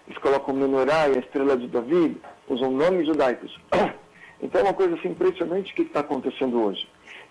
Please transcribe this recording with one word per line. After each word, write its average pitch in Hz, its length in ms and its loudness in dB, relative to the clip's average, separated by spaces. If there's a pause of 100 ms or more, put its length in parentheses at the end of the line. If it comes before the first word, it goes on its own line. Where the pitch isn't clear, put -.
eles - 120 -16
colocam 139 360 0
o - 20 -4
menorá 139 540 2
e 131 60 2
a 127 40 0
estrela 139 380 0
de 123 100 -8
Davi, 127 480 0 (320)
usam 131 220 -2
nomes 160 360 2
judaicos. 143 480 0 (160)
<clears throat> - 360 -2 (320)
Então 139 220 0
é 196 40 4
uma 185 100 2
coisa 185 220 2
assim, 180 120 -6
impressionante 180 640 -2
o - 20 -20
que - 60 0
está 160 200 -2
acontecendo 131 640 -2
hoje. 98 240 -2 (440)